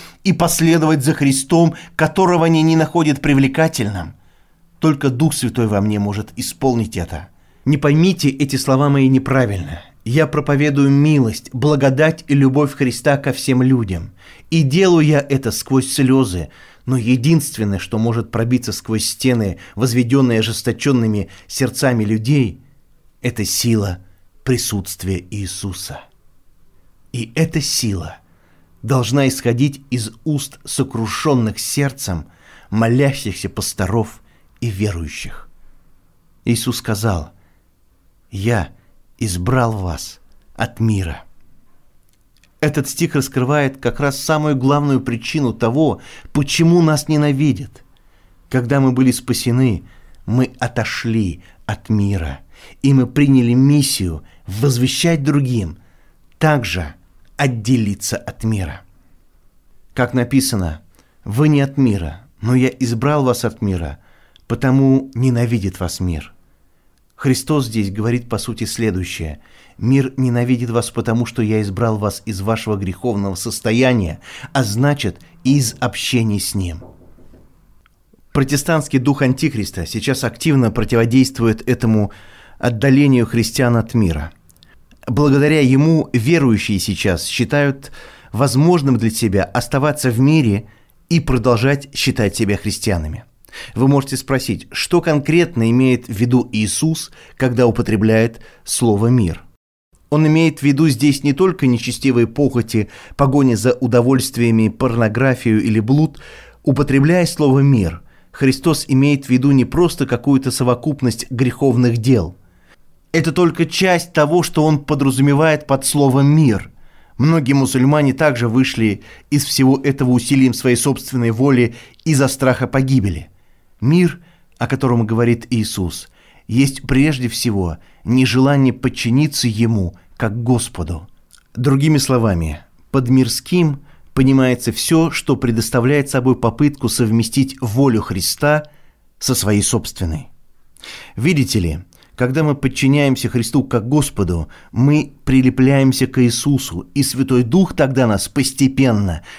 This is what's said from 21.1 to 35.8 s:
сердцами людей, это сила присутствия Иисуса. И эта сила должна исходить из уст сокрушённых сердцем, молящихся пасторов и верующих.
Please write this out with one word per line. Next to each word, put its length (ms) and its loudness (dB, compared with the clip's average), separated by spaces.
сердцами 600 -2
людей, 560 0
это 220 -4
сила 560 -2
присутствия 840 -4
Иисуса. 720 -10
И 240 -8
эта 240 -2
сила 600 -6
должна 460 0
исходить 540 -2
из 200 -6
уст 400 -6
сокрушённых 960 -2
сердцем, 680 -4
молящихся 800 0
пасторов 720 -4
и 60 -4
верующих. 800 -8